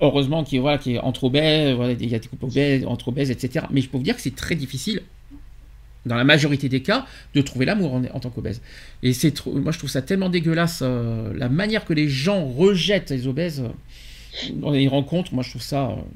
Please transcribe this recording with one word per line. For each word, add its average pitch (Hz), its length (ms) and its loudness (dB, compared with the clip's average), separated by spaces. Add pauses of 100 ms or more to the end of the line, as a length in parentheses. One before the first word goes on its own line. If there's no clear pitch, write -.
heureusement, 143 420 4
qui, 135 140 0
voilà, 139 220 2
qui, 120 180 -2
entre - 280 0
obèses, 147 500 4
voilà, 123 180 2
il 120 160 -4
y 117 60 0
a 110 40 0
des 113 80 -10
couples - 180 -10
obèses, 135 400 2
entre 123 240 -4
obèses, 135 200 0
et 120 80 -2
cetera. - 340 -4
Mais 139 100 4
je 131 80 -2
peux 139 80 -4
vous 127 60 -2
dire 214 120 0
que - 60 -12
c'est 127 140 -4
très - 200 -4
difficile, 143 460 -4 (1040)
dans 120 100 -2
la 120 80 2
majorité 143 460 4
des 131 120 0
cas, 233 240 0 (280)
de 147 80 6
trouver 131 240 -2
l'amour 175 280 0
en, 127 100 0
en 123 160 -6
tant 123 100 -8
qu'obèse. 113 320 -8 (400)
Et 127 120 4
c'est 147 180 2
trop, - 220 -6
moi, 143 180 0
je 160 80 -4
trouve 143 100 -8
ça 131 140 -2
tellement 190 260 0
dégueulasse, 165 540 2
euh, 117 520 -2
la 123 140 -2
manière 208 360 0
que 180 80 0
les 151 140 2
gens 151 380 0
rejettent 175 640 4
les 127 180 -2
obèses, 143 340 -2
euh, - 920 -12
dans - 180 -2
les 135 160 6
rencontres, 143 460 0
moi, 127 100 0
je - 60 -10
trouve 120 140 -12
ça, 139 260 -2
euh, 101 60 -4 (200)